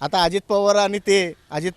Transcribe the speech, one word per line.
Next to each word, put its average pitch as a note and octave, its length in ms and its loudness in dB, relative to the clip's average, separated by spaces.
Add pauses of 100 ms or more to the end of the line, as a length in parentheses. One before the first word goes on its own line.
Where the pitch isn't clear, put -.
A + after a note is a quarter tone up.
आता D#3+ 220 -2
अजित F3 260 0
पवार G3+ 260 2
आणि G3+ 240 0
ते, F#3+ 340 0 (180)
अजित D#3+ 260 -6